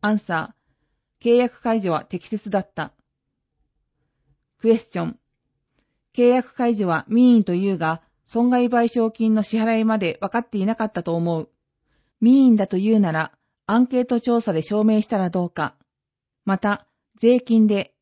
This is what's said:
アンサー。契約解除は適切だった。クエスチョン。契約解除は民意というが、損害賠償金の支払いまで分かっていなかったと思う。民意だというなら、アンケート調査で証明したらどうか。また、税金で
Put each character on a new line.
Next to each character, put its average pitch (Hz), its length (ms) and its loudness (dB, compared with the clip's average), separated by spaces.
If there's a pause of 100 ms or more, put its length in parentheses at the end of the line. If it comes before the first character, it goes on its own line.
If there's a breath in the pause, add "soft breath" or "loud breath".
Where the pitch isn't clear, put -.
ア 208 100 -2
ン 214 60 0
サ 165 380 -8 (640)
ー。 - 20 -20
契 233 120 2
約 247 260 0
解 226 180 -2
除 190 120 -4
は 156 140 -4
適 - 220 -12
切 214 220 -10
だ 196 100 -2
っ - 140 -14
た。 - 180 -12 (1700)
ク 226 120 -2
エ 226 80 4
ス - 120 -10
チ 185 100 -8
ョ 165 60 -6
ン。 - 140 -12 (960)
契 240 140 4
約 254 260 0
解 240 200 0
除 202 120 -4
は 165 200 -2
民 240 300 4
意 214 60 4
と 180 100 -2
い 196 180 -2
う 185 60 -4
が、 160 240 -4 (240)
損 233 240 -2
害 247 160 2
賠 233 200 0
償 226 260 -2
金 220 240 0
の 214 80 0
支 220 160 -4
払 220 200 0
い 220 60 -2
ま 220 140 0
で 170 220 -4
分 196 80 -6
か 233 100 -4
っ 247 100 -12
て - 80 -8
い 190 80 -2
な 220 100 -2
か 220 100 -6
っ 214 60 -8
た 170 120 -8
と 170 120 -6
思 170 240 -2
う。 - 100 -12 (680)
民 254 340 6
意 214 40 4
だ 202 80 0
と 190 120 -4
い 202 140 0
う 220 80 4
な 185 120 0
ら、 160 200 -4 (360)
ア 208 100 0
ン 247 100 2
ケ 254 140 -2
ー 247 40 -2
ト 240 140 -2
調 233 220 0
査 208 120 -4
で 160 100 -2
証 208 200 -2
明 214 180 2
し - 40 -4
た 214 140 -4
ら 185 100 -2
ど 175 160 -4
う 175 60 -6
か。 - 240 -8 (720)
ま 190 120 -2
た、 202 300 -4 (300)
税 240 240 4
金 226 260 2
で 202 340 -2